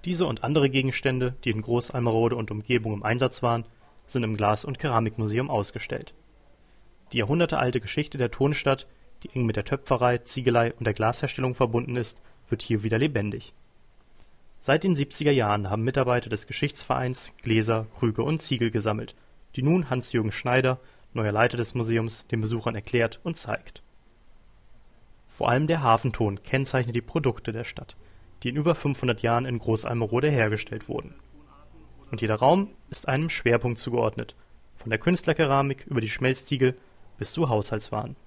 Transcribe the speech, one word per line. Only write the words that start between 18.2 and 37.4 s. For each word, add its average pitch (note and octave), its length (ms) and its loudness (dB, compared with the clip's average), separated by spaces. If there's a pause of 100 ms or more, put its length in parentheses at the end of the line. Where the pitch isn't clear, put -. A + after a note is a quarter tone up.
und D3+ 180 0
Ziegel A#2 300 0
gesammelt, G#2+ 460 -2 (400)
die B2+ 80 -2
nun D#3 260 2
Hans-Jürgen A#2+ 420 0
Schneider, B2+ 480 2 (340)
neuer G#2+ 180 0
Leiter A#2 260 4
des A#2 160 -4
Museums, A2+ 540 -2
den A2+ 140 -2
Besuchern A2+ 340 -2
erklärt A#2 480 0
und E3 140 -6
zeigt. - 440 -10 (1500)
Vor - 220 -2
allem C#3 180 2
der D#3+ 140 0
Hafenton A2+ 600 2
kennzeichnet B2+ 520 -2
die A#2+ 60 2
Produkte C3 500 -2
der A2+ 120 -8
Stadt, - 320 -14 (480)
die A#2+ 60 0
in B2+ 60 -4
über D3+ 200 2
fünfhundert C3 460 0
Jahren A#2 240 2
in B2 140 -2
Großalmerode A#2 720 0
hergestellt A2 580 0
wurden. - 280 -8 (960)
Und G#2+ 100 -6
jeder A2 140 2
Raum E3+ 340 4 (200)
ist - 180 -8
einem D3+ 220 0
Schwerpunkt A#2 500 2
zugeordnet, A#2 560 -2 (400)
von - 140 -12
der A2 100 2
Künstlerkeramik C#3 880 2
über B2 140 0
die A2+ 80 -4
Schmelztiegel B2+ 680 0 (400)
bis - 160 -8
zu D#3 160 0